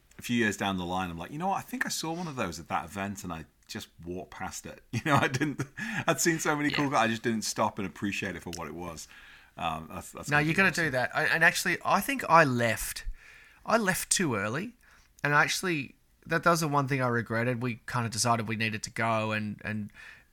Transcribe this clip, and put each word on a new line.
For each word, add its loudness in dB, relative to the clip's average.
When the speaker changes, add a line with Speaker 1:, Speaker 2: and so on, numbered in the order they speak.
Speaker 1:
a -16
few -2
years 4
down 0
the -4
line, -2
I'm -8
like, -8
"You -10
know -2
what? -2
I -6
think -6
I -6
saw -4
one -6
of -8
those -4
at -14
that -2
event, -6
and -8
I -8
just -10
walked -8
past -10
it." -16
<laughs> -20
You -2
know, 4
I 4
didn't, -2
I'd 2
seen 2
so 2
many 0
cool 2
Speaker 2:
Yeah. -2
Speaker 1:
cars, 4
I 4
just -2
didn't 0
stop -2
and -4
appreciate -4
it -10
for -10
what -8
it -10
was. -10
Um, -4
that's, -12
that's -10
Speaker 2:
No, 4
Speaker 1:
gonna 2
Speaker 2:
you're 0
Speaker 1:
be -6
Speaker 2:
gonna 6
Speaker 1:
awesome. 0
Speaker 2:
do 0
that. 0
I, 0
and 4
actually, 4
I 4
think -2
I 12
left, 2
I 4
left 0
too 2
early, -2
and 2
I 8
actually, -2
that, 0
that 6
was 6
the 0
one 2
thing 0
I 4
regretted. 0
We -4
kinda 0
decided 2
we -2
needed -2
to -8
go 0
and, -4
and, -4